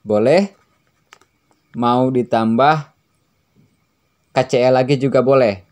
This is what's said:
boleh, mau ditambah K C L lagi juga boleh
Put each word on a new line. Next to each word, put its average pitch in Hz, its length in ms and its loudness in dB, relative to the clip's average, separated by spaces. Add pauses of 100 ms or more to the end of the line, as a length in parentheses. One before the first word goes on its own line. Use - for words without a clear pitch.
boleh, 123 480 0 (1300)
mau 123 340 0
ditambah 120 640 0 (1600)
K - 40 -2 (120)
C 123 160 0
L 127 140 2
lagi 131 180 0
juga 131 240 0
boleh 123 400 0 (100)